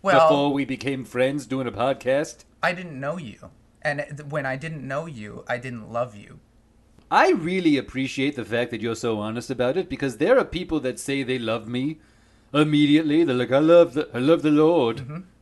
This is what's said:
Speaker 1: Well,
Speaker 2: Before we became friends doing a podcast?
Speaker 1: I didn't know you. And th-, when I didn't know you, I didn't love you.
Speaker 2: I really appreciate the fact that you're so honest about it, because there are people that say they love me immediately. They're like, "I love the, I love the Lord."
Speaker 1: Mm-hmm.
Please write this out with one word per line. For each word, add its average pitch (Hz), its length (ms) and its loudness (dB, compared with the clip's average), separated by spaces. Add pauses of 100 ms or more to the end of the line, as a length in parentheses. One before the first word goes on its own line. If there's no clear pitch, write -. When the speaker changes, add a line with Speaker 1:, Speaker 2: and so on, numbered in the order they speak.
Speaker 1:
Well, 165 280 6
Speaker 2:
Before 143 240 4
we 139 120 0
became 131 400 -6
friends 131 420 -2
doing 131 220 -4
a 110 40 -8
podcast? 131 720 -4 (180)
Speaker 1:
I 175 100 0
didn't 175 260 -12
know 147 200 -8
you. 127 320 -16 (320)
And 143 260 -4
th-, 147 200 -14
when 143 180 -6
I 131 100 -4
didn't 156 300 -12
know 143 200 -8
you, 110 420 -14
I 123 100 -2
didn't 117 340 -12
love 117 240 -4
you. 104 220 -20 (760)
Speaker 2:
I 269 200 6
really 170 440 2
appreciate 135 600 -4
the 117 80 -8
fact 117 260 -2
that 117 100 -8
you're 113 160 -4
so 113 240 -2
honest 110 300 -8
about 127 260 -2
it, 185 140 -2
because 131 260 -4
there 220 220 4
are 202 60 2
people 160 360 -4
that 127 180 -6
say 139 240 -4
they 127 160 -4
love 113 300 -4
me 131 300 -4 (560)
immediately. 151 720 4
They're 131 120 0
like, 120 160 0
"I 135 60 4
love 160 360 6
the, 151 200 -4
I 117 40 -4
love 151 240 2
the 156 80 2
Lord." 151 480 4
Speaker 1:
Mm-hmm. 143 200 -12 (240)